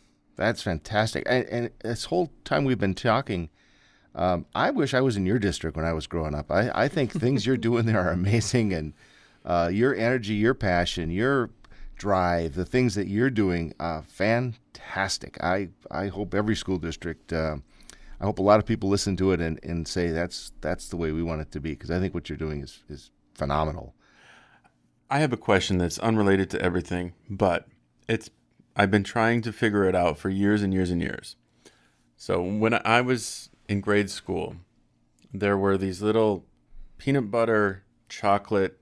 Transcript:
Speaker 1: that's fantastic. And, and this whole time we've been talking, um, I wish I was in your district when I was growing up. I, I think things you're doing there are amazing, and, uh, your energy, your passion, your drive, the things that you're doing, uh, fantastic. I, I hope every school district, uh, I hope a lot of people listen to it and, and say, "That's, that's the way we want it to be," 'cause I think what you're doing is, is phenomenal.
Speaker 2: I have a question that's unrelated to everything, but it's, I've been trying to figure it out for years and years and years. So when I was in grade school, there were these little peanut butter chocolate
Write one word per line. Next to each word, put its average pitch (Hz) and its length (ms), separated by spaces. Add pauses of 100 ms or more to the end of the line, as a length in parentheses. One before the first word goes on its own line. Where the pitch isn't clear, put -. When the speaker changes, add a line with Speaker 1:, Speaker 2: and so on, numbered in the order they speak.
(360)
Speaker 1:
that's 101 260
fantastic. 104 640
And, 123 220
and 120 220 (120)
this 117 240
whole 170 240 (140)
time 143 200
we've 127 140
been 95 160
talking, 110 560 (640)
um, 87 400
I - 160
wish 175 240
I 127 60
was 123 160
in 98 100
your 107 120
district 85 380
when 78 80
I 82 80
was 80 140
growing 78 280
up. 73 160
I, 98 240
I 123 140
think 139 240
things 120 340
you're 131 120
doing 117 280
there 110 140
are 90 120
amazing, 104 600
and, 78 220 (500)
uh, 85 280
your 120 220
energy, 113 400
your 107 200
passion, 87 560
your 120 400 (460)
drive, 87 580
the 90 100
things 123 300
that 98 140
you're 110 220
doing, 90 480
uh, 82 300
fantastic. - 1400
I, 92 240 (220)
I 95 180
hope 95 260
every 104 220
school 95 220
district, 82 540
uh, 80 240 (640)
I - 40
hope 98 140
a 98 40
lot 101 160
of 104 80
people 107 220
listen 98 300
to 95 140
it 85 80
and, 80 220
and 82 240
say, 87 240
"That's, 85 500
that's 87 280
the - 80
way 82 160
we 80 100
want 82 180
it 76 120
to 76 80
be," 73 160
'cause - 140
I 85 100
think 92 120
what 85 160
you're 76 80
doing 78 260
is, - 260
is 71 220 (240)
phenomenal. 78 600 (1160)
Speaker 2:
I 139 120
have 151 120
a 117 60
question 95 400
that's 87 220
unrelated 98 500
to - 100
everything, 90 540 (160)
but 95 360 (420)
it's, 113 200 (480)
I've 101 140
been 101 140
trying 117 380
to 113 100
figure 104 320
it 92 120
out 87 220
for - 100
years 101 340
and 98 120
years 92 160
and 87 100
years. - 360 (800)
So - 260
when 107 320 (120)
I 117 140
was 123 480 (200)
in 101 120
grade 104 300
school, 85 460 (760)
there 101 240
were 98 220
these 92 240
little 107 420 (540)
peanut 135 320
butter 107 540 (240)
chocolate 101 720